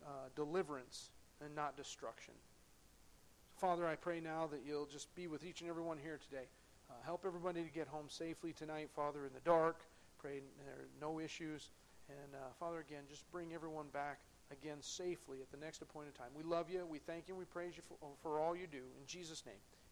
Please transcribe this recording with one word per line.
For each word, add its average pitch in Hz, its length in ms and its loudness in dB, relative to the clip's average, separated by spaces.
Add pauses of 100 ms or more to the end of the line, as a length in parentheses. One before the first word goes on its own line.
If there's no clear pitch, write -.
uh, 135 300 -6
deliverance 147 720 2 (340)
and 147 120 -6
not 147 200 2
destruction. 127 600 -6 (1200)
Father, 175 300 6
I 156 80 4
pray 170 260 0
now 160 260 2
that 147 180 -2
you'll 147 200 0
just 143 300 -10
be 180 120 -4
with 156 160 -2
each 175 180 -6
and 170 80 -2
every 165 120 0
one 165 160 0
here 151 220 -4 (100)
today. 131 160 -4 (440)
Uh, 135 40 -10 (100)
help 170 220 0
everybody 175 380 2
to 160 60 -4
get 147 180 0
home 151 200 -4
safely 165 460 -2
tonight, 151 420 -4
Father, 147 300 2
in 131 80 -4
the 131 80 -10
dark. 165 400 10 (380)
Pray 139 220 -4 (240)
there 139 80 -6
are 135 140 -8 (140)
no 160 180 0
issues. 156 500 -2 (400)
And, 143 240 -10
uh, 135 260 -6
Father, 170 200 0
again, 147 300 -6
just 147 220 -12
bring 170 220 -4
everyone 156 380 -2
back 143 280 0 (320)
again 147 280 -4
safely 151 600 -2
at 127 100 -10
the 139 60 -8
next 156 240 -6
appointed 147 340 -8
time. 123 200 -8
We 151 80 -4
love 170 260 4
you, 180 200 0
we 151 100 0
thank 165 280 -4
you, 190 80 -4
we 185 100 -4
praise 175 300 -2
you 165 120 -10
for, - 100 -12 (260)
for 151 160 6
all 165 160 8
you 180 120 -2
do. 147 100 -6
In 131 280 -8
Jesus' 160 400 -6
name, 101 140 -10 (320)